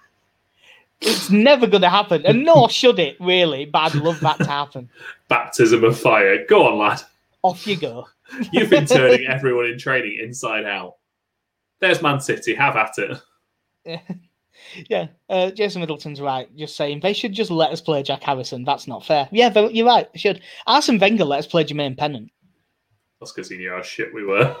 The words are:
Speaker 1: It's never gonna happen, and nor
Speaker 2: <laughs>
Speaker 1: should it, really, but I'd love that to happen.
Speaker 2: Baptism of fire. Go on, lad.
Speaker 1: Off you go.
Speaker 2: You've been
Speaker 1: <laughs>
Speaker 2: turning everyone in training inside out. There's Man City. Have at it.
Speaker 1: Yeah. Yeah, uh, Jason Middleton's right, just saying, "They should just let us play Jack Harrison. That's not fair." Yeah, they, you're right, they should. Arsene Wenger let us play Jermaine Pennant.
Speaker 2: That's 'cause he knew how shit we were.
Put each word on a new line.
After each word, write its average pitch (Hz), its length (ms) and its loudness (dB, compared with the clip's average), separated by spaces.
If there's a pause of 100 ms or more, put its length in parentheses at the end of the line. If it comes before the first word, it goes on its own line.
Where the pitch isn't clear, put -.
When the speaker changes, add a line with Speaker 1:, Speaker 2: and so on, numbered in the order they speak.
(1000)
Speaker 1:
It's 208 320 -2
never 247 340 6
gonna 190 240 4
happen, 175 360 2
and 226 200 4
nor 294 240 8
Speaker 2:
<laughs> - 0 -
Speaker 1:
should 233 300 4
it, 143 200 -4
really, 175 460 2
but 156 140 0 (160)
I'd - 0 -
love 160 240 -2
that 156 180 0
to 160 80 -2
happen. 143 440 -8 (400)
Speaker 2:
Baptism 117 540 2
of 113 160 4
fire. 107 460 2
Go 175 220 6
on, 104 100 0
lad. 104 240 -2 (400)
Speaker 1:
Off 180 240 -2
you 202 100 -4
go. 120 320 -10 (440)
Speaker 2:
You've 214 180 0
been 147 160 4
Speaker 1:
<laughs> - 0 -
Speaker 2:
turning 127 420 4
everyone 131 380 -2
in 120 140 -6
training 113 420 -4
inside 113 440 -8
out. 92 320 -10 (840)
There's 175 240 0
Man 139 160 0
City. - 340 -4
Have 135 220 0
at 110 240 -2
it. 101 180 -6 (680)
Speaker 1:
Yeah. 165 160 -12 (840)
Yeah, 180 200 -4 (200)
uh, 190 240 -2
Jason 190 300 -4
Middleton's 147 400 -10
right, 131 340 -6
just 151 220 -14
saying, 147 240 -6
"They 190 120 -2
should 202 200 -6
just 202 180 -4
let 160 200 0
us 160 100 -8
play 143 220 -2
Jack 139 200 -6
Harrison. 127 400 -6
That's 131 240 -6
not 120 160 -14
fair." - 280 -2
Yeah, 233 180 2
they, 214 220 2
you're 226 160 0
right, 226 260 4
they - 60 -18
should. 202 200 -2 (280)
Arsene 262 320 2
Wenger 196 260 2
let 156 140 -2
us 151 80 -8
play 160 180 0
Jermaine 147 320 -6
Pennant. 135 340 -8 (880)
Speaker 2:
That's - 140 -20
'cause 92 160 -14
he 95 80 -14
knew 90 140 -10
how 90 100 -8
shit - 320 -10
we 110 100 -12
were. 101 360 0